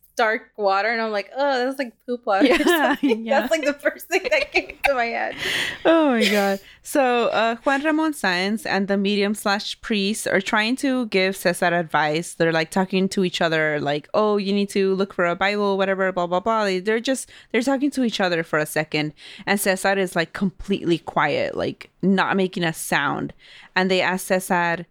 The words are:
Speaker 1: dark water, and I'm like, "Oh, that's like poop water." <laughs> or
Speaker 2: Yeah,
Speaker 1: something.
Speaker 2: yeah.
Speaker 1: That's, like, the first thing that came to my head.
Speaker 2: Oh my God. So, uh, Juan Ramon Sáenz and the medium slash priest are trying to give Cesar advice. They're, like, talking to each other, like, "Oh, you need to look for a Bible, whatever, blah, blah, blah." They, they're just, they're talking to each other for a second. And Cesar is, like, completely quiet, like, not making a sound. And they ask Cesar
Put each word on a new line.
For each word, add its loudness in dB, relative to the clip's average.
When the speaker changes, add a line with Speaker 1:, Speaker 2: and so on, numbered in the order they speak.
Speaker 1:
dark -2
water, 2
and -2
I'm -4
like, -6
"Oh, 0
that's -6
like -6
poop -6
water." 4
<laughs> 6
or 6
Speaker 2:
Yeah, 2
Speaker 1:
something. 0
Speaker 2:
yeah. 2
Speaker 1:
That's, -2
like, 0
the 0
first -6
thing 0
that 0
came -4
to 2
my 0
head. -6
Speaker 2:
Oh 6
my 2
God. 2
So, 2
uh, 0
Juan 2
Ramon 0
Sáenz -2
and 0
the 0
medium 0
slash -4
priest -2
are 2
trying 0
to 0
give 0
Cesar 0
advice. 0
They're, 2
like, 0
talking 0
to 0
each -2
other, 2
like, -2
"Oh, 2
you 0
need 2
to 2
look -2
for 0
a 0
Bible, 0
whatever, 0
blah, -2
blah, 0
blah." 0
They, 0
they're -2
just, -4
they're 2
talking 0
to 0
each -2
other 0
for -2
a 0
second. -4
And 2
Cesar 0
is, -2
like, -2
completely -2
quiet, -2
like, -6
not 2
making -2
a -2
sound. -2
And 2
they 2
ask -2
Cesar 0